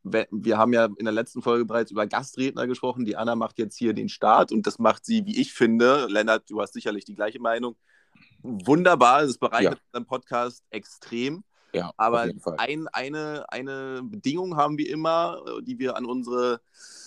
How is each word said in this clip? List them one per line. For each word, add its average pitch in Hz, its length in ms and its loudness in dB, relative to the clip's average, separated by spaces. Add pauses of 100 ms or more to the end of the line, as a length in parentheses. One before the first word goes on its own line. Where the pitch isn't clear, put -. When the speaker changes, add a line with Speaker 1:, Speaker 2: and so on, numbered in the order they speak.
Speaker 1:
we-, 107 300 -2
wir 107 260 0
haben 113 160 6
ja 113 120 6 (120)
in 113 60 -6
der 110 100 0
letzten 113 280 -4
Folge 120 220 2
bereits 110 280 -2
über 107 140 -2
Gastredner 127 600 -4
gesprochen. 123 400 -4
Die 104 100 -4
Anna 113 200 -2
macht 113 220 -4
jetzt 107 180 -4
hier 113 180 0
den 107 160 -4
Start 117 420 4
und 208 140 0
das - 140 -8
macht - 260 2
sie, 220 180 0
wie - 160 -2
ich 143 140 -2
finde, 120 560 6
Lennart, 107 400 2
du 104 100 -4
hast 101 140 -6
sicherlich 107 320 -6
die 104 80 -16
gleiche 104 260 -4
Meinung, 120 360 -2 (680)
wunderbar. 160 800 4
Das 139 160 0
bereichert 113 400 2
Speaker 2:
Ja. - 20 -20 (120)
Speaker 1:
unseren 120 140 -8
Podcast 123 640 -6
extrem. 123 760 -8 (280)
Speaker 2:
Ja, 87 160 -4
auf - 80 -18
Speaker 1:
Aber 117 300 0
Speaker 2:
jeden 104 140 -8
Fall. 82 180 -8
Speaker 1:
ein, 147 300 -4
eine, 151 600 -8
eine 135 560 -10
Bedingung 151 520 -4
haben 147 200 2
wir 147 140 -4
immer, 165 560 -2
äh, 113 160 -8
die 120 160 -10
wir 127 180 -4
an 123 80 -6
unsere, 123 560 -2 (460)